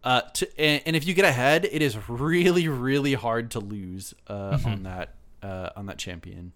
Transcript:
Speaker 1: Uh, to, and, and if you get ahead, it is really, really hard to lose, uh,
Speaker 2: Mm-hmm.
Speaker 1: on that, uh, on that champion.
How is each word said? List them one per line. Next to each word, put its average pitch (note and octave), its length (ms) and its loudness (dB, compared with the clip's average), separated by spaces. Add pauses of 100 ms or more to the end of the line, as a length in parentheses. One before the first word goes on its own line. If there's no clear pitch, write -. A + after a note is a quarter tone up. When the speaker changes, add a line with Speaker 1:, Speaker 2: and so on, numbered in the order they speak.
Speaker 1:
Uh, B2 160 4 (140)
to, - 140 -2 (120)
and, D3+ 260 4
and D#3+ 100 2
if D3+ 100 0
you F#3 80 0
get F#3+ 100 6
ahead, D3 400 4
it D3+ 180 0
is C3 140 2 (120)
really, E3 600 2
really C#3 460 2
hard A#2 380 -2
to A#2 80 -4
lose, F#2+ 540 -10 (140)
uh, G2+ 280 -6
Speaker 2:
Mm-hmm. B2 120 -2
Speaker 1:
on G2+ 160 -4
that, F#2 300 -10 (280)
uh, F#2 320 -8
on G2+ 120 -12
that G2 120 -12
champion. F2 580 -12